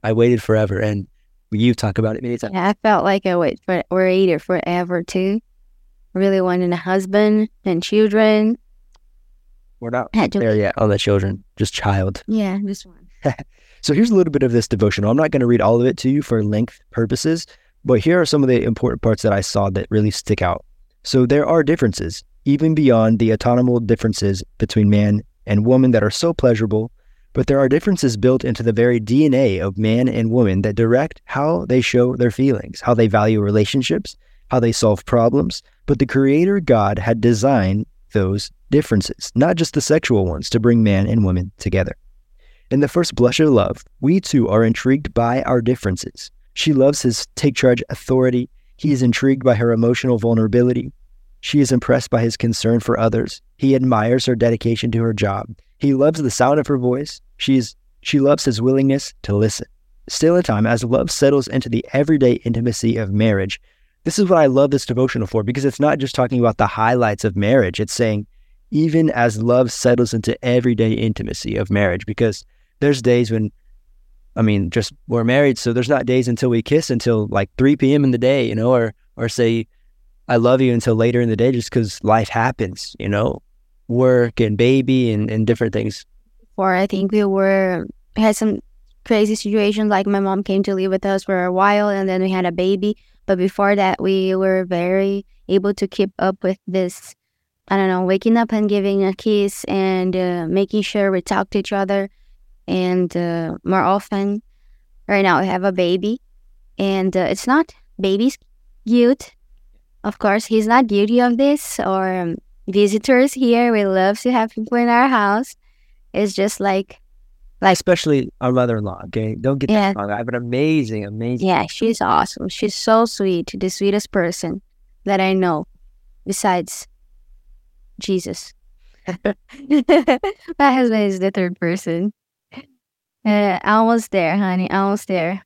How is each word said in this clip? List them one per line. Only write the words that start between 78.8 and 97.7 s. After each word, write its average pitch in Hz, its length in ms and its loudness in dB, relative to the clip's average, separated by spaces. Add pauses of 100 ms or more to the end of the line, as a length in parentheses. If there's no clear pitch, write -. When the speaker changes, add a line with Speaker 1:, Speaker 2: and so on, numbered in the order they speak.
Speaker 1:
or 117 120 -4
say, 113 380 0 (640)
"I 123 80 0
love 120 240 4
you" 127 140 2
until 117 200 0
later 120 260 2
in 120 100 0
the 110 60 -2
day, 120 160 2
just 120 180 -4
'cause 113 320 -4
life 107 260 2
happens, 113 680 -4
you - 100 -8
know, 104 320 -2 (480)
work 123 520 2
and 107 180 0
baby 127 540 2
and, 107 180 -2
and 110 160 -2
different 113 260 0
things. 107 320 -6 (520)
Speaker 2:
Or 190 180 0
I 185 120 0
think 196 260 -4
we 214 120 2
were, 190 640 0 (300)
had 214 200 2
some 220 220 -2 (460)
crazy 214 320 0
situations, 208 540 -2
like 196 160 0
my 202 140 0
mom 196 220 -2
came 196 220 -2
to 196 100 -4
live 190 160 -2
with 190 160 -2
us 196 180 -2
for 185 200 -2
a 180 80 -2
while 202 360 2
and 196 200 -2
then 185 120 -2
we 190 100 0
had 185 160 -2
a 175 60 -2
baby. 190 440 -2 (300)
But 190 120 0
before 196 380 0
that, 190 260 0
we 190 320 0
were 190 300 0
very 190 600 -2 (240)
able 196 260 0
to 196 120 -4
keep 196 320 -2
up 190 240 -2
with 190 240 -2
this, 180 480 -6 (540)
I 196 80 0